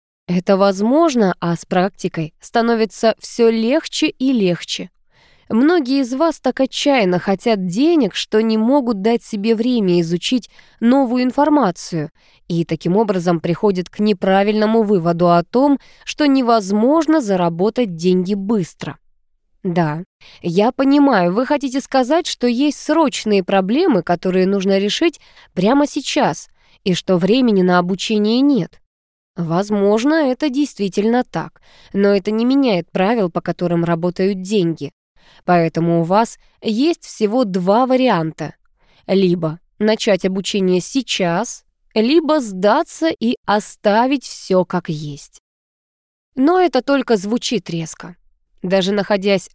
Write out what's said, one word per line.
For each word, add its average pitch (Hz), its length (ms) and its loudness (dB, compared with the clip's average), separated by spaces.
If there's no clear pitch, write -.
Это 185 300 0
возможно, 208 840 2
а 170 160 -2
с - 80 -10
практикой 180 760 -4
становится 226 800 0
все - 300 0
легче 233 580 0
и 269 240 -2
легче. 185 580 -2
Многие 277 540 2
из 240 100 -4
вас 294 280 -2
так - 200 -2
отчаянно 254 600 0
хотят 196 480 -2
денег, 254 480 0
что - 260 0
не 220 160 0
могут 233 460 0
дать 233 200 0
себе 214 300 -2
время 214 480 0
изучить 175 480 -4
новую 247 420 2
информацию, 247 880 0
и 170 180 -2
таким 175 320 -2
образом 185 420 0
приходят 180 480 -2
к - 120 -12
неправильному 208 840 2
выводу 175 500 2
о 175 120 4
том, 269 360 2
что - 220 -4
невозможно 262 960 2
заработать 190 720 -2
деньги 180 400 0
быстро. 196 640 -4
Да, 165 420 -4
я 196 300 0
понимаю, 269 600 2
вы 226 140 -2
хотите 277 340 -2
сказать, 269 460 0
что - 220 -4
есть 269 320 0
срочные 240 640 0
проблемы, 202 580 0
которые 185 460 0
нужно 196 320 0
решить 208 400 -2
прямо 247 320 2
сейчас, 262 640 -4
и 185 120 0
что 185 220 0
времени 208 440 2
на 180 160 4
обучение 208 640 0
нет. 277 400 0
Возможно, 202 800 0
это 294 340 0
действительно 233 760 -2
так, - 380 -10
но 202 140 2
это 202 240 0
не 220 140 0
меняет 247 440 0
правил, 190 400 0
по 170 120 -8
которым 170 420 -2
работают 180 580 -2
деньги. 175 500 -2
Поэтому 170 580 2
у - 20 0
вас 202 340 0
есть 277 420 -2
всего 226 420 -2
два 196 420 0
варианта. 190 640 0
Либо 175 520 0
начать 214 440 0
обучение 185 580 0
сейчас, 190 840 -4
либо 294 440 2
сдаться 220 680 0
и 233 340 -4
оставить 220 800 0
все - 420 -2
как - 220 -6
есть. 151 520 -10
Но 320 240 2
это 269 240 2
только 254 340 -2
звучит 208 540 -6
резко. 165 460 -10
Даже 185 300 0
находясь 202 640 -2